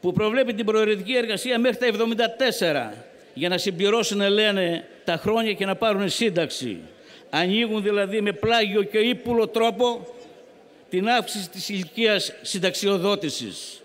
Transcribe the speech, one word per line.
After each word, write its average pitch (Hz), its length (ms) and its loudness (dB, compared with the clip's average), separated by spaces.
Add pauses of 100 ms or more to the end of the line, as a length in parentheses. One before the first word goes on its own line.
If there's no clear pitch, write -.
που 180 120 0
προβλέπει 226 400 2
την 214 120 -2
προαιρετική 214 480 2
εργασία 233 460 0
μέχρι 240 180 2
τα 240 80 0
εβδομήντα 226 460 2
τέσσερα, 147 720 0 (280)
για 156 160 -2
να 180 80 0
συμπληρώσουν, 202 640 0
λένε, 196 680 2 (160)
τα 170 140 -2
χρόνια 220 360 0
και 196 120 -2
να 190 100 0
πάρουν 202 340 0
σύνταξη. 151 680 -2 (520)
Ανοίγουν 208 540 0
δηλαδή 208 380 0
με 208 100 0
πλάγιο 214 520 0
και 202 140 -2
ύπουλο 233 500 2
τρόπο 226 600 0 (840)
την 190 200 0
αύξηση 220 400 0
της - 200 -10
ηλικίας 202 720 0
συνταξιοδότησης. 185 1400 -2